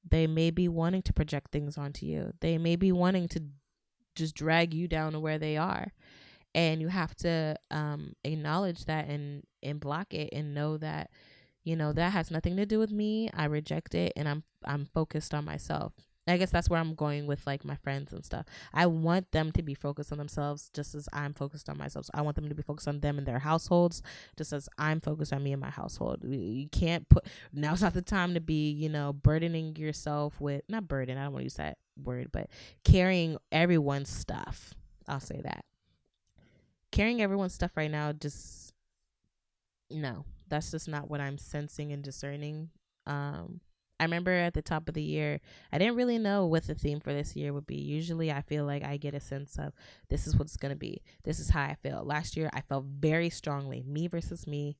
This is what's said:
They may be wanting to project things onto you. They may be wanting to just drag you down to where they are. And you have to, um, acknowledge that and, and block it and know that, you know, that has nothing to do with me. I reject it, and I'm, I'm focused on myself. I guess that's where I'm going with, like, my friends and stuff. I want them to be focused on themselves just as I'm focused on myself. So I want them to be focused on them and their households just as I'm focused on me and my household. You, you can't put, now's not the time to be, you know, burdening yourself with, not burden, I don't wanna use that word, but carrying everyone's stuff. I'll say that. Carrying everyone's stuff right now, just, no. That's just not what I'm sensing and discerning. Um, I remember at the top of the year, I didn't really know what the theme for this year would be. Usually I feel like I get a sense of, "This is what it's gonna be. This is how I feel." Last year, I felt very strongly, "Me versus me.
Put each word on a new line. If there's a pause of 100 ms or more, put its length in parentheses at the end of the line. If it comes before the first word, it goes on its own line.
They
may
be
wanting
to
project
things
onto
you. (100)
They
may
be
wanting
to (680)
just
drag
you
down
to
where
they
are. (600)
And
you
have
to, (160)
um, (100)
acknowledge
that
and, (160)
and
block
it
and
know
that, (540)
you
know,
that
has
nothing
to
do
with
me.
I
reject
it,
and
I'm, (200)
I'm
focused
on
myself. (340)
I
guess
that's
where
I'm
going
with,
like,
my
friends
and
stuff. (280)
I
want
them
to
be
focused
on
themselves
just
as
I'm
focused
on
myself.
So
I
want
them
to
be
focused
on
them
and
their
households (340)
just
as
I'm
focused
on
me
and
my
household.
You,
you
can't
put, (260)
now's
not
the
time
to
be,
you
know,
burdening
yourself
with,
not
burden,
I
don't
wanna
use
that (220)
word,
but (340)
carrying (140)
everyone's
stuff. (320)
I'll
say
that. (1300)
Carrying
everyone's
stuff
right
now,
just, (1160)
no. (240)
That's
just
not
what
I'm
sensing
and
discerning. (380)
Um, (400)
I
remember
at
the
top
of
the
year, (320)
I
didn't
really
know
what
the
theme
for
this
year
would
be.
Usually
I
feel
like
I
get
a
sense
of, (360)
"This
is
what
it's
gonna
be. (200)
This
is
how
I
feel."
Last
year,
I
felt
very
strongly,
"Me
versus
me.